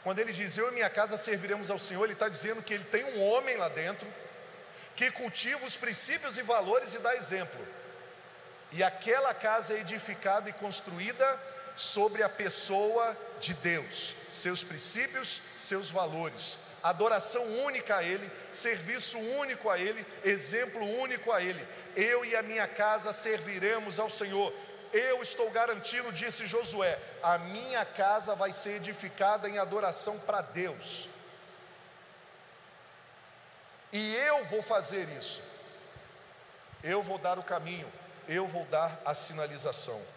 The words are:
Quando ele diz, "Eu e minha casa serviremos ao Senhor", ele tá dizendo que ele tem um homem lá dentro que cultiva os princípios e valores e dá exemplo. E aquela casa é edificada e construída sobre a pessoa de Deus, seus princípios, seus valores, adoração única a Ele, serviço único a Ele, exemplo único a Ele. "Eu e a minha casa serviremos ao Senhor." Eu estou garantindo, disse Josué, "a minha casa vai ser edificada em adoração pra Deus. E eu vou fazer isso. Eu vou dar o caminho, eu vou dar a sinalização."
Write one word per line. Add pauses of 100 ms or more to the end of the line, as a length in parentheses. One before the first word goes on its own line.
Quando
ele
diz,
"Eu
e
minha
casa
serviremos
ao
Senhor",
ele
tá
dizendo
que
ele
tem
um
homem
lá
dentro (880)
que
cultiva
os
princípios
e
valores
e
dá
exemplo. (1040)
E
aquela
casa
é
edificada
e
construída (360)
sobre
a
pessoa (240)
de
Deus, (160)
seus
princípios, (140)
seus
valores, (260)
adoração (200)
única
a
Ele, (220)
serviço
único
a
Ele, (180)
exemplo (160)
único
a
Ele. (300)
"Eu
e
a
minha
casa
serviremos
ao
Senhor." (380)
Eu
estou
garantindo,
disse
Josué, (220)
"a
minha
casa
vai
ser
edificada
em
adoração
pra
Deus. (2750)
E
eu
vou
fazer (100)
isso. (1400)
Eu
vou
dar
o
caminho, (360)
eu
vou
dar
a
sinalização." (160)